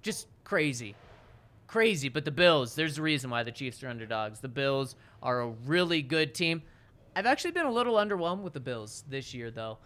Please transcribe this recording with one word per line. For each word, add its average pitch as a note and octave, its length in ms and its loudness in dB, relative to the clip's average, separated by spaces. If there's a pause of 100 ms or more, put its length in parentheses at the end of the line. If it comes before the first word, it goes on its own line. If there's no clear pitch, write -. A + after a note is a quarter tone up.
Just - 240 -6 (160)
crazy. C3 520 0 (720)
Crazy. G#3+ 420 2
But C#3+ 160 -2
the D#3 60 -2
Bills, C#3+ 440 6
there's D3+ 220 0
a D#3 40 -4
reason D3 280 0
why A#2 140 0
the A#2 80 -8
Chiefs B2+ 320 -8
are C3+ 60 -8
underdogs. A2 500 -4
The C#3 80 -8
Bills C3+ 480 0 (280)
are B2 180 0
a A#2+ 80 -2
really D#3+ 540 2
good D#3 320 0
team. E3 260 0 (540)
I've G3 100 -2
actually D4+ 260 2
been E4+ 140 0
a C4+ 60 0
little A#3 240 2
underwhelmed G3 480 0
with F3+ 100 -8
the C#3+ 60 -8
Bills A#2 500 -8
this C3+ 240 -8
year, A#2+ 160 -8
though. A2 360 -10